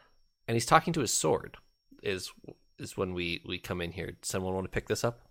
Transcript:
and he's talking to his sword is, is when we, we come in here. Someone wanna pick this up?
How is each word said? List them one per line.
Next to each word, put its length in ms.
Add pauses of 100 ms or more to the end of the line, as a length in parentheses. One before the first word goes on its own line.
(480)
and 80
he's 100
talking 280
to 80
his 100
sword 460 (460)
is, 280 (460)
is 180
when 180
we, 340
we 100
come 240
in 100
here. 300
Someone 320
wanna 160
pick 180
this 160
up? 280